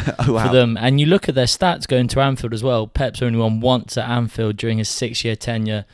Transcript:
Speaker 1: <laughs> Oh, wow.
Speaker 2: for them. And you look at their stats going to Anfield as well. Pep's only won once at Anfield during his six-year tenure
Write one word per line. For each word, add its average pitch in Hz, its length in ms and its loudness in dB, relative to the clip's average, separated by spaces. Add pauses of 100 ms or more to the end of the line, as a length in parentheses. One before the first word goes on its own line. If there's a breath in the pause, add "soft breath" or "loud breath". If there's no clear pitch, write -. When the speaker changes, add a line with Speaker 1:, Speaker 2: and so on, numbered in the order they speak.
Speaker 1:
<laughs> - 100 -4
Oh, 120 140 2
wow. 113 140 2
Speaker 2:
for - 60 2
them. 120 240 4
And 135 220 2
you 147 60 4
look 175 240 2
at 143 60 0
their 127 100 2
stats 160 420 -2
going 123 220 2
to 131 100 -2
Anfield 135 340 0
as 110 80 -6
well. 117 260 0
Pep's - 340 -2
only 117 180 0
won 110 220 0
once 123 360 0
at 120 120 -4
Anfield 113 480 -2
during 113 220 -2
his 107 100 -2
six-year 117 480 -4
tenure 110 560 -4